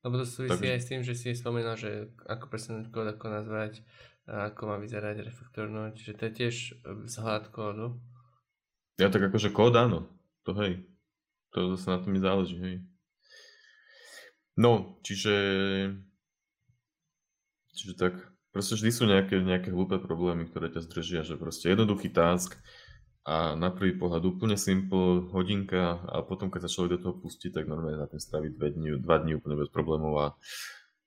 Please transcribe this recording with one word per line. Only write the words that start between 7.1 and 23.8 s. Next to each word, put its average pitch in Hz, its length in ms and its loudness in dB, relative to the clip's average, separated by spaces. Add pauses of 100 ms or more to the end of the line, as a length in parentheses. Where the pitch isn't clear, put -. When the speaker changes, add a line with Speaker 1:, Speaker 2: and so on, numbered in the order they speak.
Speaker 1:
kódu. 110 480 -6 (1000)
Speaker 2:
Ja 95 140 6
tak 98 160 4
akože 101 260 2
kód 117 240 8
áno, 113 320 6 (360)
to 90 120 -2
hej, 95 300 -2 (680)
to 92 240 0
zase 92 140 -8
na 92 100 2
tom 92 140 -4
mi 95 80 2
záleží, 95 340 2
hej. 92 220 -6 (1800)
No, 113 460 6
čiže... 101 340 0 (2500)
Čiže 92 240 -12
tak, 90 180 2 (380)
proste 98 240 -2
vždy 110 160 2
sú 117 160 4
nejaké, 98 320 6
nejaké 92 320 2
hlúpe 92 240 2
problémy, 85 480 0
ktoré 82 240 -4
ťa 82 160 -6
zdržia, 82 380 -4
že 80 120 -8
proste 80 380 0
jednoduchý 101 400 2
task 87 480 4 (600)
a 80 320 0
na 85 160 0
prvý 92 260 0